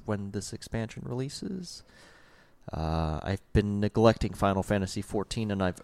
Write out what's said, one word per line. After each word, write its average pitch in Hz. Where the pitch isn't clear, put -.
when 101
this 98
expansion 113
releases. 139
Uh, 80
I've 95
been 104
neglecting 110
Final 98
Fantasy 98
fourteen, 107
and 98
I've 90